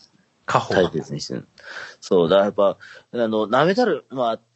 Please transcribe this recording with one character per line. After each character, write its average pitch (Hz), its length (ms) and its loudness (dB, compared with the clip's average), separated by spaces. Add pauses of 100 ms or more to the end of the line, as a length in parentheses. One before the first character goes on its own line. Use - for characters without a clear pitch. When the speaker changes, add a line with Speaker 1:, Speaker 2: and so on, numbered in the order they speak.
(500)
Speaker 1:
家 127 100 0
宝。 98 220 0
Speaker 2:
大 87 100 2
切 73 220 -8
に 71 80 -8
し - 60 -12
て 65 80 -8
る。 57 120 -12 (540)
そ 87 240 2
う、 80 40 0
だ 95 80 6
か - 20 8
ら 98 60 4
や 104 40 0
っ 95 40 -6
ぱ、 98 240 0 (360)
あ 120 140 -2
の、 110 180 0
な 127 200 2
め 190 100 2
だ 247 100 2
る、 165 240 -4
ま 123 220 -2
あ、 110 80 -6 (160)